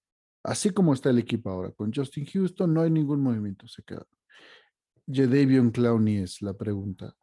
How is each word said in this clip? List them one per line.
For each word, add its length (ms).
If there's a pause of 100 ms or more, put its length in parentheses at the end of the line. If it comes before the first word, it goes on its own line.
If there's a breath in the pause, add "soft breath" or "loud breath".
(440)
Así 260
como 240
está 160
el 80
equipo 320
ahora, 220
con 200
Justin 340
Houston, 460
no 100
hay 80
ningún 300
movimiento, 460
se 160
queda. 240 (1000 loud breath)
Jadeveon 640
Clowney 480
es 220
la 160
pregunta. 680